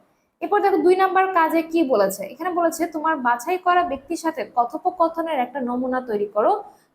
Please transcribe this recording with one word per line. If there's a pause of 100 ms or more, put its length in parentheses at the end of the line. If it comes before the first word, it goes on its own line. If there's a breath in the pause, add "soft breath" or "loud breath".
(420)
এরপর
দেখো
দুই
নাম্বার
কাজে
কি
বলেছে।
এখানে
বলেছে
তোমার
বাছাই
করা
ব্যক্তির
সাথে
কথোপকথনের
একটা
নমুনা
তৈরি
করো। (320 loud breath)